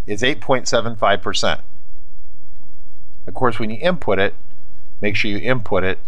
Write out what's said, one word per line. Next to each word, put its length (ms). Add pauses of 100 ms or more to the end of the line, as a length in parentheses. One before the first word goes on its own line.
is 180
eight 200
point 260
seven 260
five 280
percent. 380 (1700)
Of 60
course, 260
when 120
you 100
input 380
it, 160 (680)
make 160
sure 140
you 80
input 460
it 240